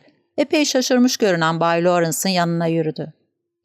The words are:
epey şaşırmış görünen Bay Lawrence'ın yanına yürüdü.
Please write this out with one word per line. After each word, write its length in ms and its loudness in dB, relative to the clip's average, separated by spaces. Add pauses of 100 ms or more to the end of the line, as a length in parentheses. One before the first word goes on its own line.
(380)
epey 280 0
şaşırmış 520 0
görünen 420 0
Bay 240 0
Lawrence'ın 500 0
yanına 340 0
yürüdü. 460 -4 (520)